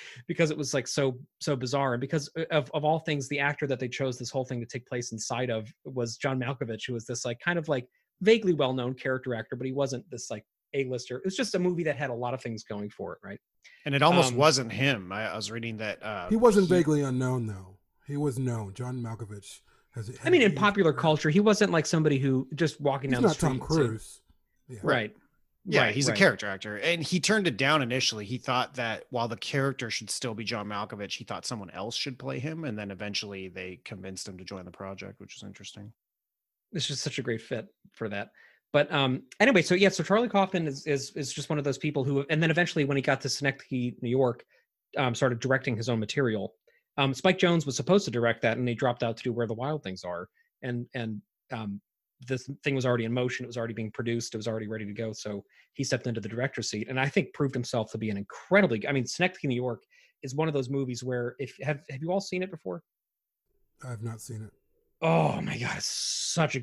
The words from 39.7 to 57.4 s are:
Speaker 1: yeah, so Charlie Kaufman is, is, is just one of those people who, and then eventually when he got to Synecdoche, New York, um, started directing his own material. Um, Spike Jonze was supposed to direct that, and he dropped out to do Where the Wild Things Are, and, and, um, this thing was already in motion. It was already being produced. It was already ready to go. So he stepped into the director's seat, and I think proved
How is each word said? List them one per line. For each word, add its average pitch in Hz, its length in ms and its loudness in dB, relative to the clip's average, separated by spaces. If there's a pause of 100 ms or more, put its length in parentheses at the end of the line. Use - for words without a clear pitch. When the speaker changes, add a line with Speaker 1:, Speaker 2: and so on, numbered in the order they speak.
Speaker 1:
yeah, 190 160 8
so 180 120 -4
Charlie 220 280 2
Kaufman 190 360 2
is, 139 200 -6
is, 139 280 -2
is 139 160 -6
just - 200 -8
one 151 80 2
of 143 60 -2
those 139 140 0
people 147 260 -2
who, 139 260 2
and 156 120 4
then 165 80 4
eventually 160 360 2
when 139 100 2
he 135 60 2
got 135 180 2
to 139 80 -4
Synecdoche, 127 720 -2
New 123 80 -4
York, 123 340 2 (540)
um, 127 180 2
started 123 260 2
directing 127 360 0
his 117 140 -2
own 113 100 2
material. 107 540 0 (420)
Um, 135 160 2
Spike 190 260 4
Jonze 170 280 4
was 135 100 -4
supposed 190 300 4
to 143 40 -2
direct 117 320 2
that, 117 140 4
and 123 100 -2
he 120 80 0
dropped 120 280 0
out 117 160 -2
to - 40 -16
do 120 120 -2
Where 117 120 0
the 110 60 -4
Wild 139 300 -4
Things 95 220 -8
Are, 87 220 -6 (360)
and, 120 320 -4
and, 110 260 -6 (320)
um, 107 300 -6 (460)
this 131 220 -4 (140)
thing 143 100 0
was 127 100 0
already 120 220 2
in 117 80 -2
motion. 123 300 -2
It - 20 -12
was 120 100 -10
already 117 160 -6
being 107 200 -4
produced. 117 420 -4
It - 20 -4
was 107 100 -4
already 110 220 -4
ready 110 160 -6
to 101 80 -8
go. 110 220 -6
So 104 280 -8 (300)
he - 100 -6
stepped 127 240 -2
into 113 140 -4
the 101 80 -8
director's 120 400 -4
seat, 107 220 -4
and 131 100 0
I 139 80 2
think 147 240 0
proved 143 220 0